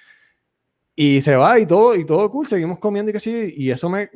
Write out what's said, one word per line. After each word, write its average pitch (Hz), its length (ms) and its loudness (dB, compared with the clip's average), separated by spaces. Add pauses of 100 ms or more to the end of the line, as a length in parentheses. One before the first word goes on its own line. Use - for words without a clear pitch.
(960)
Y 143 260 2
se 139 140 2
va 175 240 4
y 220 60 2
todo, 208 300 4
y 165 100 -2
todo 175 260 0
cool, 269 160 -6
seguimos 175 320 -4
comiendo 208 320 -4
y - 20 -4
que 208 60 -6
sí, 226 360 -6
y 135 160 -4
eso 127 180 -4
me, 196 260 -6